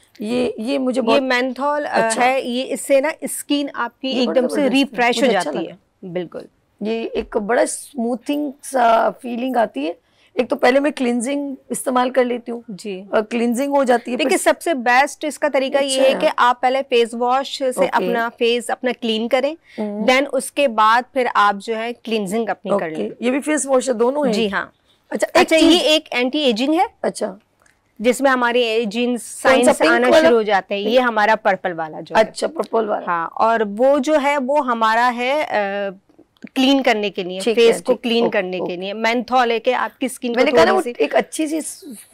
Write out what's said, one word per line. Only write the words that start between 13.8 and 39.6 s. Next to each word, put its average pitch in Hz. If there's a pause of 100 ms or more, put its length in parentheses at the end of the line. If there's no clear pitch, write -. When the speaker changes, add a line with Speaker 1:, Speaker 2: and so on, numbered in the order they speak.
Speaker 1:
जाती 240
है, 240
Speaker 2:
देखिए, 277
Speaker 1:
फिर 339
Speaker 2:
सबसे 330
best 254
इसका 302
तरीका 269
ये 269
Speaker 1:
अच्छा। 269
Speaker 2:
है -
कि 302 (120)
आप 247
पहले 254
face 233
wash 247
से 262
Speaker 1:
ओके। 262
Speaker 2:
अपना 233
face 233
अपना 247
clean 226
करें, 269 (220)
Speaker 1:
हम्म। 208
Speaker 2:
then 254
उसके 277
बाद 220
फिर 247
आप 208
जो 220
है 233
cleansing 220
अपनी 185
कर 190
Speaker 1:
ओके। 156
Speaker 2:
लें। 208 (100)
Speaker 1:
ये 240
भी 285
फेस 294
वॉश 262
है, 262
दोनों 262
है? 226
Speaker 2:
जी 214
हाँ। 196 (400)
Speaker 1:
अच्छा, -
एक -
Speaker 2:
अच्छा, 330
Speaker 1:
चीज 320
Speaker 2:
ये 339
एक 311
एंटी 254
एजिंग 262
है। 359 (140)
Speaker 1:
अच्छा। 202 (640)
Speaker 2:
जिसमें 262
हमारे 247
एजिंग 226
Speaker 1:
कौन 247
सा, -
Speaker 2:
science 262
Speaker 1:
pink 294
Speaker 2:
आना 240
Speaker 1:
वाला? 320
Speaker 2:
शुरू 247
हो 220
जाते 202
हैं। 202
ये 214
हमारा 220
purple 190
वाला 160
जो 160
है। 220
Speaker 1:
अच्छा, -
purple 294
वाला। 208
Speaker 2:
हाँ, 165
और 226
वो 247
जो 302
है, 285
वो 285
हमारा 233
है, 247
अ, 196 (600)
clean 269
करने 214
के 196
लिए, 185
Speaker 1:
ठीक 214
Speaker 2:
फेस 233
Speaker 1:
है, -
Speaker 2:
को 254
Speaker 1:
ठीक। 226
Speaker 2:
clean 233
Speaker 1:
ओके, 220
Speaker 2:
करने 185
Speaker 1:
ओके। 175
Speaker 2:
के 175
लिए। 196
menthol 233
है 226
कि 247